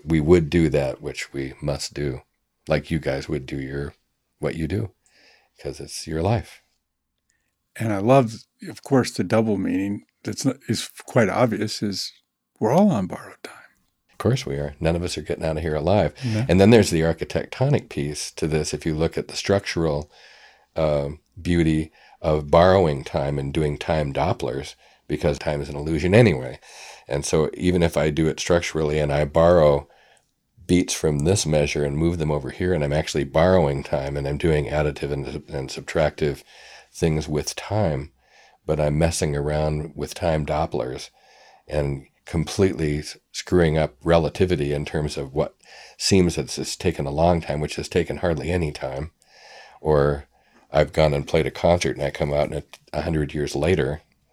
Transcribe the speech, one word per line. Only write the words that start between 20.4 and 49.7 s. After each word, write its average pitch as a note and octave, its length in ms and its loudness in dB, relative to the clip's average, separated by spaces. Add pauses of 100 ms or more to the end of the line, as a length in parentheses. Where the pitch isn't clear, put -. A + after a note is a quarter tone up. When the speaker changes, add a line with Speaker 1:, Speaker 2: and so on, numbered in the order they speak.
Speaker 1:
uh, D2 340 0 (300)
beauty E2 520 2 (300)
of D2+ 280 0
borrowing E2+ 540 6
time C#2+ 340 -4
and C#2 140 -6
doing D2 240 0
time D2+ 360 -2
Dopplers, C#2 640 -4 (320)
because D2+ 300 -2
time D2 220 -4
is C#2+ 80 -8
an C#2+ 80 -10
illusion D#2+ 380 0
anyway. C#2 440 4 (480)
And C#2+ 180 -4
so D#2 300 2
even F2+ 280 2
if E2+ 140 2
I D#2 140 2
do D#2 180 0
it D2+ 120 -4
structurally D#2 580 0
and D2 140 0
I D2 120 2
borrow D2+ 640 4 (800)
beats F2 280 2
from D2+ 260 0
this F2+ 240 2
measure D2+ 400 0
and C#2+ 140 -2
move E2+ 200 0
them D2+ 120 -2
over C#2 200 -4
here, F2+ 220 -2
and D#2 100 0
I'm C#2+ 120 -2
actually D#2 300 -2
borrowing D2+ 580 2
time, C#2 340 -4
and C#2 100 -4
I'm C#2+ 120 -4
doing - 280 2
additive C#3 460 -2
and, C#2 140 -6 (240)
and C2+ 180 -8
subtractive D2 720 -4 (500)
things D#2 360 -2
with D2 280 -4
time, D#2+ 560 -4 (520)
but D#2 160 -2
I'm D2+ 180 2
messing D#2+ 380 0
around D2+ 580 -2
with C#2+ 200 -10
time D#2 320 -2
Dopplers D2 640 -4 (580)
and C#2+ 380 -4 (180)
completely D#2+ 760 0
s-, - 180 -14 (140)
screwing E2 440 2
up D2+ 260 0
relativity E2 720 2
in D2 120 -2
terms D2+ 340 -4
of C#2 160 -10
what D2+ 200 -2 (440)
seems F2+ 380 4
that C2+ 220 -6
it's - 180 -8
taken D#2+ 300 -4
a C#2 40 -4
long E2 320 4
time, D2+ 180 -4
which D2+ 160 -4
has D#2 120 -8
taken - 300 -2
hardly E2 320 -2
any E2+ 220 0
time. C#2 380 -8 (720)